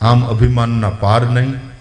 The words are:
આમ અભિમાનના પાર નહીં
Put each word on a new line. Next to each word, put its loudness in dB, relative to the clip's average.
આમ 2
અભિમાનના 0
પાર 0
નહીં 0